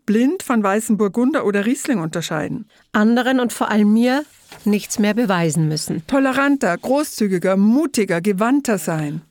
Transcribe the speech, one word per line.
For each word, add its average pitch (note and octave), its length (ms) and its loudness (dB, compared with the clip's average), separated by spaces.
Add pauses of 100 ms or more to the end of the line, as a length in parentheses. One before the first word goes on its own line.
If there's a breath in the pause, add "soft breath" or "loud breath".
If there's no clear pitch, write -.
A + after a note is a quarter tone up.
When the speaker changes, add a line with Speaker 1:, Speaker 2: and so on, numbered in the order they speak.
Speaker 1:
blind B3+ 380 0
von A#3 180 0
weißem G3+ 360 0
Burgunder A#3 480 0
oder G3+ 200 0
Riesling B3 340 -2
unterscheiden. D#3+ 680 -6 (240 soft breath)
Speaker 2:
Anderen A#3+ 480 2
und A#3+ 120 0
vor - 180 -4
allem G#3 240 4
mir B3 300 2 (400)
nichts G#3 340 -2
mehr G#3 160 2
beweisen E3+ 540 0
müssen. D#3 400 -4
Speaker 1:
Toleranter, C4+ 680 0
großzügiger, G3 800 0
mutiger, G#3+ 640 2
gewandter G#3+ 600 0
sein. D#3 520 -4